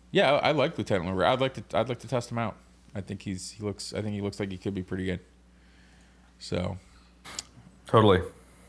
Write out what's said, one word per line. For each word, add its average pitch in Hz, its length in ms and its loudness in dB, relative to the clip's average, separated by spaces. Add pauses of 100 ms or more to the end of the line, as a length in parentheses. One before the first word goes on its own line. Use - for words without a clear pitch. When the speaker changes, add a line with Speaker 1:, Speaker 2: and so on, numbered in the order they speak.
(100)
Speaker 1:
yeah, 160 240 4
I, 131 140 2
I 147 40 4
like 151 240 0
Lieutenant 95 340 0
Lemire. 92 160 2
I'd 123 140 4
like 131 140 0
to, - 240 -4
I'd 113 100 0
like 120 120 -6
to 113 80 -14
test 120 220 -4
him 117 80 -6
out. 113 180 -4 (380)
I 104 60 -8
think 98 220 -10
he's, 92 300 -8
he 107 100 -14
looks, 101 320 -8
I 104 80 -4
think 107 120 -6
he 101 60 -4
looks 101 200 -4
like 101 100 -4
he 92 80 -10
could 98 160 -6
be 95 80 -4
pretty 92 240 -6
good. 92 140 -4 (1160)
So. 92 400 -4 (1080)
Speaker 2:
Totally. 107 340 8
Speaker 1:
All 92 60 -6 (420)